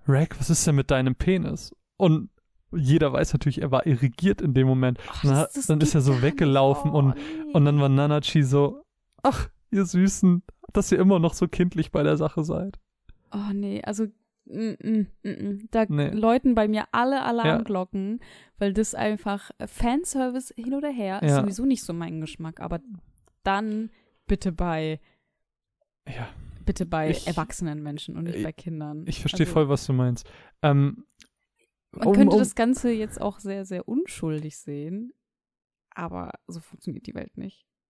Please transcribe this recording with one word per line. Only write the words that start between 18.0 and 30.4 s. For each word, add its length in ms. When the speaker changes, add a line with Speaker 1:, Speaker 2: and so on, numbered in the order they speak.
Speaker 2:
weil 160
das 200
einfach, 640
äh, 100
Fanservice 880
hin 180
oder 160
her, 320
ist 80
Speaker 1:
Ja. 120
Speaker 2:
sowieso 220
nicht 200
so 100
mein 260
Geschmack, 400
aber 200
dann 480
bitte 260
bei, 480
Speaker 1:
Ja. 200
Speaker 2:
bitte 220
bei 240
Speaker 1:
Ich, 160
Speaker 2:
erwachsenen 560
Menschen 340
und 80
nicht 140
Speaker 1:
ich, 60
Speaker 2:
bei 80
Kindern. 540
Speaker 1:
ich 140
verstehe 260
Speaker 2:
Also 80
Speaker 1:
voll, 140
was 180
du 60
meinst. 360